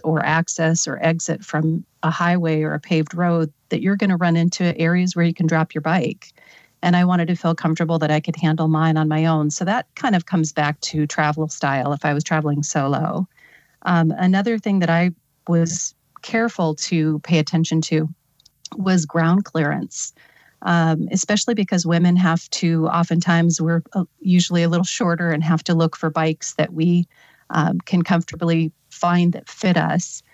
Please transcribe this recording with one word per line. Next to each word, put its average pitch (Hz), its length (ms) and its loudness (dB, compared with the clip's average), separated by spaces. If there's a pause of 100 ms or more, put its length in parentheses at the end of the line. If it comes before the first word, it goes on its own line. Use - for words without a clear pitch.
or 156 200 0
access 165 600 0
or 139 180 -8
exit 165 400 -2
from 160 400 -2 (200)
a 160 60 0
highway 170 520 0
or 151 100 -2
a 147 60 -4
paved 156 340 -2
road, 170 400 0 (160)
that - 140 -4
you're 196 140 0
gonna 196 200 0
run 170 200 2
into 170 420 0
areas 180 380 2
where 170 80 2
you 165 100 2
can 165 120 0
drop 160 280 0
your 151 80 -4
bike. 160 500 -2 (480)
And 175 140 2
I 180 100 4
wanted 180 220 2
to 175 80 0
feel 165 220 0
comfortable 160 420 -2
that 151 140 0
I 151 80 2
could 160 160 -4
handle 160 320 0
mine 160 280 2
on 156 120 0
my 156 180 0
own. 156 240 2
So 170 140 -6
that 202 320 -4
kind 233 180 0
of 170 120 0
comes 160 260 0
back 147 300 -2
to 151 220 -2
travel 151 440 -2
style 139 440 -2
if 143 120 -6
I 147 100 0
was 147 80 -2
traveling 151 400 -2
solo. 143 640 -2 (560)
Um, 165 340 2
another 196 420 2
thing 202 200 0
that 170 120 2
I 170 200 2 (380)
was 165 440 0 (300)
careful 220 540 -2
to 156 480 0
pay 165 160 2
attention 160 420 0
to 156 260 0 (680)
was 185 280 2
ground 170 420 0
clearance, - 640 -4 (500)
um, 165 480 2
especially 208 440 -2
because 190 300 0
women 170 300 4
have 170 360 2
to, 165 360 0
oftentimes 170 760 2
we're, 165 220 0 (120)
uh, 185 100 -2 (160)
usually 175 420 2
a 170 60 2
little 175 160 2
shorter 170 460 -2
and 156 120 0
have 160 220 0
to 175 100 0
look 165 220 2
for 165 120 -4
bikes 160 460 -2
that 156 180 -2
we 175 360 2 (420)
um, 160 300 0
can 175 220 0
comfortably 170 720 0 (180)
find 175 420 2
that - 160 -8
fit 180 280 0
us. 160 460 -2 (120)